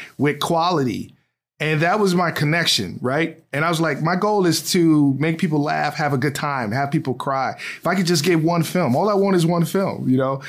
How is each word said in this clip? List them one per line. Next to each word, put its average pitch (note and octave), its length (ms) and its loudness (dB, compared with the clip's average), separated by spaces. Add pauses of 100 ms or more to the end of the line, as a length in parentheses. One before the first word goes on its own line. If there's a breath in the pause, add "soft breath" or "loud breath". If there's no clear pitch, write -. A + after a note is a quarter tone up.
(200 loud breath)
with C#3+ 220 0
quality." D#3+ 760 0 (440)
And D#3 240 0
that F#3 180 2
was F#3+ 140 2
my F3 160 2
connection, D3+ 720 0
right? C#3+ 360 -2 (140)
And C#3+ 120 -2
I E3+ 40 0
was D#3+ 120 0
like, D3+ 220 -2
"My E3+ 140 0
goal G#3 300 0
is - 260 0
to D3+ 460 4
make D#3+ 200 -2
people D#3 240 0
laugh, D3+ 340 -2
have D3 180 -2
a C3+ 40 0
good C3+ 160 -2
time, C3+ 380 -4
have C#3 180 -2
people C#3+ 240 -2
cry. C3 380 -2 (260 loud breath)
If - 80 -8
I F3 80 0
could F#3+ 120 0
just E3 180 0
get E3+ 180 2
one E3 200 2
film, C#3+ 340 0
all F#3+ 140 2
I G#3 40 0
want G3 220 2
is E3 100 4
one E3+ 180 2
film," D#3 440 -2
you C3 80 4
know? C3+ 320 0